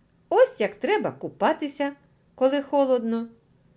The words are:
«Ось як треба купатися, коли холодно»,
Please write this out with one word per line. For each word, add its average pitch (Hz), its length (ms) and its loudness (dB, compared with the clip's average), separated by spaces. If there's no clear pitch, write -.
«Ось 494 320 2
як 208 140 -2
треба 269 360 -2
купатися, 285 840 -4
коли 269 280 0
холодно», 240 680 0